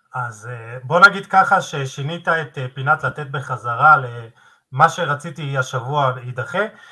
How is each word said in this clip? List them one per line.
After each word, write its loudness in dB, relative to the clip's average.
אז, -8
אה, -14
בוא 2
נגיד 6
ככה 4
ששינית -6
את, -2
אה, -6
פינת 0
לתת -4
בחזרה 2
למה -2
שרציתי -4
השבוע -2
יידחה. -8